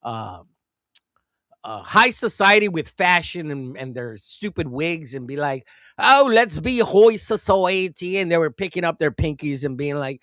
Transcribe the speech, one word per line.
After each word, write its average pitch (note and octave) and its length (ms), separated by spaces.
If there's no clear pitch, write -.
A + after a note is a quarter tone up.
uh, G#2+ 400
uh, G#2+ 200
high A#3+ 280
society G#3 580
with E3 180
fashion E3+ 640
and, C3+ 260
and C3 160
their A#2 240
stupid - 500
wigs D3 480
and B2 120
be C3+ 80
like, C#3 320
Oh, C4+ 340
let's A3 280
be B3 200
high A3 360
society. F#3+ 1040
And F3+ 120
they E3+ 60
were D#3+ 140
picking F3+ 340
up E3 140
their D3+ 120
pinkies C#3+ 540
and C3 120
being C#3+ 180
like C3+ 280